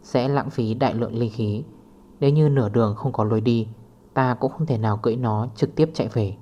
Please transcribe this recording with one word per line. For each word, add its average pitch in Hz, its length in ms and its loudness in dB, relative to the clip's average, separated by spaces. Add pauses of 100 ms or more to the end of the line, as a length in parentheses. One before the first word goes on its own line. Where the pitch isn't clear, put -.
sẽ 127 240 0
lãng 139 220 -2
phí 113 240 -2
đại 123 200 0
lượng 113 220 -4
linh 113 180 -2
khí. 107 300 -2 (560)
Nếu 143 100 2
như 151 200 4
nửa 131 200 2
đường 107 260 2
không 131 160 -4
có 110 120 0
lối 110 180 2
đi, 113 260 0 (460)
ta 127 200 2
cũng 131 180 -2
không 156 140 -2
thể 123 120 0
nào 107 200 0
cưỡi 110 180 0
nó 113 400 0
trực - 200 -2
tiếp 160 180 2
chạy - 140 -4
về. 104 340 -2